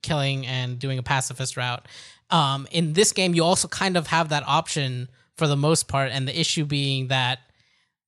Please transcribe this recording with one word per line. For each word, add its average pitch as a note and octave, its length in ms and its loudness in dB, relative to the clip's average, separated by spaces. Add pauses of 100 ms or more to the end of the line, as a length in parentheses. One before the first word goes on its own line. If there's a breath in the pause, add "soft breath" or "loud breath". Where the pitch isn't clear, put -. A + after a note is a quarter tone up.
killing C#3 460 -2
and B2+ 320 -4
doing C3+ 180 -4
a B2+ 60 -6
pacifist C3 540 -2
route. B2 280 -4 (460 loud breath)
Um, C#3 400 2
in E3+ 220 0
this G3+ 180 4
game, F#3 240 0
you E3+ 80 4
also F3 240 2
kind F#3+ 300 0
of D#3 100 0
have E3 220 2
that D3 180 0
option C3+ 600 -2 (280 soft breath)
for D#3+ 100 2
the C#3+ 100 4
most D3+ 300 2
part, C#3 240 0
and C3+ 160 -2
the C#3+ 120 -4
issue D#3+ 260 0
being C#3 440 0
that B2+ 300 0 (680)